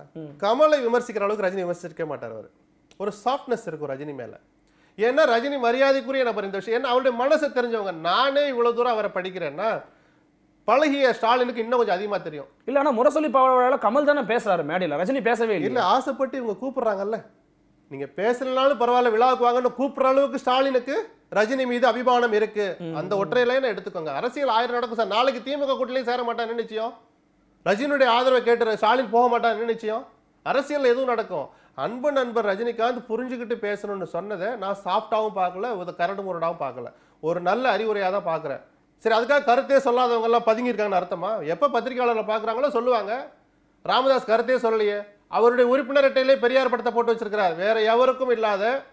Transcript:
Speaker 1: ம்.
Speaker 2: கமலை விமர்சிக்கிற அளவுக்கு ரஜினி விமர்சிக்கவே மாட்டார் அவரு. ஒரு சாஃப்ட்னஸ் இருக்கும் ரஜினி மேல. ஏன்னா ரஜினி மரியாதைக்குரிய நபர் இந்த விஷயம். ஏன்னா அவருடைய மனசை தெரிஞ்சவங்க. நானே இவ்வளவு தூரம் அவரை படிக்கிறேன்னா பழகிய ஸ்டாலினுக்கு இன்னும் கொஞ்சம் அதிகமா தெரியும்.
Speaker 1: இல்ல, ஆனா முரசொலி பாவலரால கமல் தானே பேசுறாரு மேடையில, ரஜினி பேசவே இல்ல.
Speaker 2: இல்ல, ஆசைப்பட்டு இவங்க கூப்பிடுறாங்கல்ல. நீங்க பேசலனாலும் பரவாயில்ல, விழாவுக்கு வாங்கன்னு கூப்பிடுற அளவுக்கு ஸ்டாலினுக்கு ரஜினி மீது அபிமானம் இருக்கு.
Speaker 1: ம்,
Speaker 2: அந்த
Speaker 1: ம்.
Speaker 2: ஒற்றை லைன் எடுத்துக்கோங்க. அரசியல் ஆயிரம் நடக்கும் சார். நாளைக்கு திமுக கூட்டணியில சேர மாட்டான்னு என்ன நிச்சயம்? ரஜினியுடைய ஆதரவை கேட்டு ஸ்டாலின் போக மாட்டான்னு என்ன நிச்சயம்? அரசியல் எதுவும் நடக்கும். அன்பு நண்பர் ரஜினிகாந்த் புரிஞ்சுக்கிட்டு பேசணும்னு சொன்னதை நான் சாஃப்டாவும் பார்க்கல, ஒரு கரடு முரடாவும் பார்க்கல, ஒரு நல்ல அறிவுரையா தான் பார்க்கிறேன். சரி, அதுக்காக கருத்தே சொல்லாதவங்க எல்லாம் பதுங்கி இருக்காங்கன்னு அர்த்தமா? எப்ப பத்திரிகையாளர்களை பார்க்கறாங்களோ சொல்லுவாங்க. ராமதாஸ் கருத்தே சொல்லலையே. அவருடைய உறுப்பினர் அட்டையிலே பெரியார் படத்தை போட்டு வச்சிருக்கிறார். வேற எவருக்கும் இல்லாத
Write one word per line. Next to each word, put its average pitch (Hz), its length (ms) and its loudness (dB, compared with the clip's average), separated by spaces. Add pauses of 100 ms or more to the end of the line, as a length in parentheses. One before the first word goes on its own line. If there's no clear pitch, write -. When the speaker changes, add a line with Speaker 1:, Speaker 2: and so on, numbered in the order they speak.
(140)
Speaker 1:
ம். 151 240 -14
Speaker 2:
கமலை 269 500 2
விமர்சிக்கிற 226 340 -2
அளவுக்கு 202 260 -2
ரஜினி 185 200 -4
விமர்சிக்கவே 170 400 -8
மாட்டார் 123 240 -10
அவரு. 110 200 -16 (460)
ஒரு 202 140 -6 (140)
சாஃப்ட்னஸ் 254 420 -4
இருக்கும் 151 220 -8
ரஜினி 139 260 -10
மேல. 120 240 -14 (580)
ஏன்னா 262 320 2
ரஜினி 262 300 0
மரியாதைக்குரிய 262 640 2
நபர் 214 200 -2
இந்த 196 140 -6
விஷயம். 226 260 -2
ஏன்னா - 20 -2
அவருடைய 247 380 0
மனசை 302 260 2
தெரிஞ்சவங்க. 226 440 -2
நானே 247 540 2
இவ்வளவு 233 280 0
தூரம் 247 160 0
அவரை 214 220 -2
படிக்கிறேன்னா 185 680 -4 (800)
பழகிய 277 500 2
ஸ்டாலினுக்கு 247 480 0
இன்னும் 240 160 0
கொஞ்சம் 208 180 2
அதிகமா 202 220 -2
தெரியும். 156 280 -10 (200)
Speaker 1:
இல்ல, 269 140 0
ஆனா 285 120 2
முரசொலி 285 380 2
பாவலரால 254 480 4
கமல் 233 260 2
தானே 285 160 2
பேசுறாரு 208 460 0
மேடையில, 165 280 -2
ரஜினி 202 280 -2
பேசவே 226 340 0
இல்ல. 175 100 -2
Speaker 2:
இல்ல, 240 180 0
ஆசைப்பட்டு 262 540 0
இவங்க 233 280 -6
கூப்பிடுறாங்கல்ல. 220 600 -4 (640)
நீங்க 139 180 -10 (100)
பேசலனாலும் 254 640 0
பரவாயில்ல, 247 320 2
விழாவுக்கு 247 340 2
வாங்கன்னு 247 320 2
கூப்பிடுற 269 260 -2
அளவுக்கு 262 360 2
ஸ்டாலினுக்கு 269 720 0 (260)
ரஜினி 247 300 0
மீது 247 220 0
அபிமானம் 240 460 2
இருக்கு. 208 460 -2
Speaker 1:
ம், 165 160 -8
Speaker 2:
அந்த 180 200 -4
Speaker 1:
ம். 196 40 0
Speaker 2:
ஒற்றை 240 260 0
லைன் 254 180 0
எடுத்துக்கோங்க. 185 440 -6
அரசியல் 240 400 -4
ஆயிரம் 240 260 0
நடக்கும் 233 240 -4
சார். 220 100 0
நாளைக்கு 233 340 0
திமுக 277 280 -4
கூட்டணியில 254 340 -2
சேர 240 200 -2
மாட்டான்னு 233 140 -4
என்ன 233 160 -4
நிச்சயம்? 226 400 -6 (720)
ரஜினியுடைய 262 400 2
ஆதரவை 247 380 4
கேட்டு 226 340 2
ஸ்டாலின் 233 320 2
போக 233 300 2
மாட்டான்னு 233 140 2
என்ன 214 100 -6
நிச்சயம்? 226 420 -4 (380)
அரசியல் 277 400 -2
எதுவும் 254 220 2
நடக்கும். 214 440 -4 (260)
அன்பு 240 360 -4
நண்பர் 240 340 0
ரஜினிகாந்த் 233 640 -2
புரிஞ்சுக்கிட்டு 240 460 -6
பேசணும்னு 202 480 -6
சொன்னதை 190 520 -6
நான் 196 200 -6 (100)
சாஃப்டாவும் 214 500 -2
பார்க்கல, 190 420 -4
ஒரு 175 180 -10
கரடு 196 260 -2
முரடாவும் 170 380 -4
பார்க்கல, 127 320 -8 (280)
ஒரு 170 220 -2
நல்ல 208 360 2
அறிவுரையா 208 340 -2
தான் 196 120 -2
பார்க்கிறேன். 156 360 -4 (380)
சரி, 220 180 2
அதுக்காக 247 280 2
கருத்தே 262 340 4
சொல்லாதவங்க 240 460 2
எல்லாம் 233 200 4
பதுங்கி 233 280 2
இருக்காங்கன்னு 202 300 0
அர்த்தமா? 180 440 -4
எப்ப 170 220 0
பத்திரிகையாளர்களை 233 600 0
பார்க்கறாங்களோ 226 420 -2
சொல்லுவாங்க. 233 600 -2 (540)
ராமதாஸ் 254 420 2
கருத்தே 226 300 2
சொல்லலையே. 214 500 0 (220)
அவருடைய 240 440 4
உறுப்பினர் 269 400 2
அட்டையிலே 262 280 4
பெரியார் 254 300 2
படத்தை 233 240 -2
போட்டு 233 200 2
வச்சிருக்கிறார். 208 420 0
வேற 214 260 0
எவருக்கும் 254 480 2
இல்லாத 220 520 0 (120)